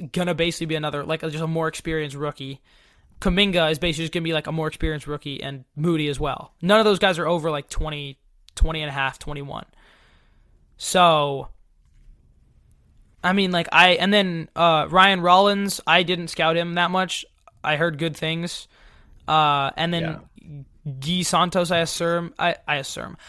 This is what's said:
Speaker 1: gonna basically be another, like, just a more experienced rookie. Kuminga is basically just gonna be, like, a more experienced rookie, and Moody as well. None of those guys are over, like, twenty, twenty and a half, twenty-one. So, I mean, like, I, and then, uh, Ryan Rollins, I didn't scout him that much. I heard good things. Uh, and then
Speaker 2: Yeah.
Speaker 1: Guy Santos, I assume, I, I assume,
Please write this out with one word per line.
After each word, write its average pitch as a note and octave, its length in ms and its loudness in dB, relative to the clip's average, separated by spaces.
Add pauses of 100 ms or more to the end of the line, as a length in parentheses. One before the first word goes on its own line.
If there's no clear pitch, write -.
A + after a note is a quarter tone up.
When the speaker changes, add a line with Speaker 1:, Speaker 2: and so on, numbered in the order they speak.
(120)
Speaker 1:
gonna F3 220 -2
basically E3 320 -2
be D#3+ 80 -4
another, D3 300 -4
like, D#3 180 -4
just D#3 140 -6
a D#3+ 100 -4
more D#3+ 220 -2
experienced D#3 460 -6
rookie. C#3+ 460 -10 (580)
Kuminga F3+ 520 2
is D#3 80 -2
basically E3 260 -2
just D#3 80 -6
gonna E3+ 120 -4
be, D#3+ 100 -2
like, D3+ 120 -4
a - 60 -6
more D#3+ 140 -2
experienced D#3 400 -4
rookie, C#3+ 360 -10
and C#3 220 -12 (100)
Moody D#3 340 0
as C3+ 120 -4
well. C#3+ 400 -6
None G3 180 6
of A3 60 4
those G#3 140 4
guys F#3 200 2
are E3 80 -2
over, D#3+ 240 0
like, C#3+ 200 -6
twenty, D3 480 -6 (360)
twenty D#3 280 2
and D3 80 -6
a - 20 -10
half, C3+ 260 -2
twenty-one. C#3+ 460 -10 (1120)
So, D3+ 720 2 (1700)
I F3+ 100 2
mean, F#3+ 200 0
like, E3+ 200 0
I, F3+ 200 8
and F#3 200 2
then, F3+ 420 0
uh, D#3+ 360 4
Ryan F#3 320 6
Rollins, G3 640 4
I E3+ 160 6
didn't E3+ 260 -4
scout E3 280 0
him E3+ 180 -2
that F3 160 0
much. F#3 340 -4 (380)
I D3+ 140 0
heard D#3+ 200 -2
good D#3 180 -4
things. E3 540 -6 (580)
Uh, D3 520 2
and E3+ 160 -2
then E3+ 80 -2
Speaker 2:
Yeah. D3+ 600 -12 (380)
Speaker 1:
Guy F3 220 -2
Santos, F3 480 2
I F3 80 2
assume, E3+ 600 -2
I, E3+ 180 0 (120)
I D3 80 0
assume, - 400 -10 (120)